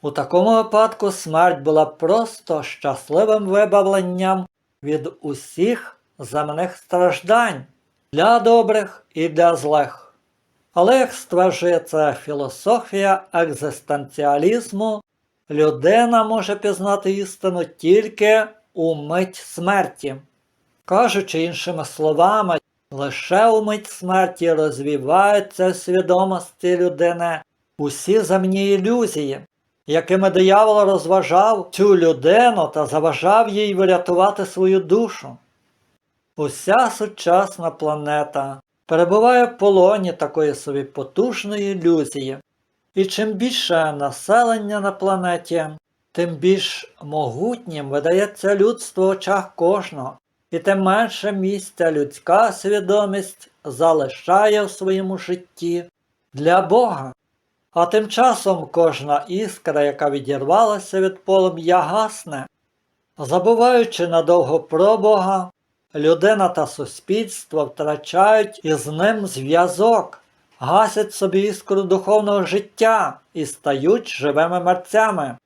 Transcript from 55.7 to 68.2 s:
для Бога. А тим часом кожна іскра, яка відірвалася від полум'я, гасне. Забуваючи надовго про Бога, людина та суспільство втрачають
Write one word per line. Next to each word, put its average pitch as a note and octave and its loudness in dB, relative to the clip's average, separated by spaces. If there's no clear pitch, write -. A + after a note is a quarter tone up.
для E3 2
Бога. C#3+ 0
А E3+ 2
тим G#3+ 0
часом G#3+ 0
кожна D3 0
іскра, F3 -4
яка C#3+ -2
відірвалася E3+ 0
від F#3+ -4
полум'я, F3+ 2
гасне. E3+ -4
Забуваючи A3 2
надовго E3 2
про F3+ 2
Бога, F#3+ 0
людина E3+ 2
та D#3 -2
суспільство E3+ -6
втрачають F#3 0